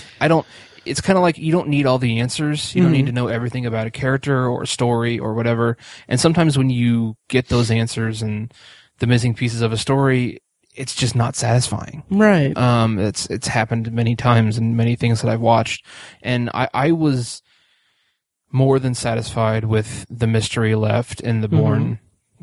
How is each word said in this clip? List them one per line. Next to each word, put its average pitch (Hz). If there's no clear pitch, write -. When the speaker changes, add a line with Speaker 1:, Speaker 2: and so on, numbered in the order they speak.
Speaker 1:
I 151
don't, 160
it's -
kinda 190
like, 175
you 160
don't 175
need 143
all 131
the 117
answers. 147
You 185
don't 165
need 143
Speaker 2:
Mm-hmm. 135
Speaker 1:
to 123
know 123
everything 120
about 113
a 117
character 131
or 120
a -
story 117
or 110
whatever. 117
And 127
sometimes 160
when 131
you 117
get 127
those 120
answers 113
and 107
the -
missing 123
pieces 117
of 113
a 113
story, 131
it's 127
just 120
not 120
satisfying. 123
Speaker 2:
Right. 190
Speaker 1:
Um, 117
it's, 98
it's -
happened 113
many 117
times 113
in 113
many 117
things 117
that 113
I've 113
watched. 113
And 123
I, 127
I 139
was 143
more 135
than 127
satisfied 113
with 110
the 117
mystery 113
left 107
in 113
the 110
Speaker 2:
Mm-hmm. 104
Speaker 1:
Bourne 120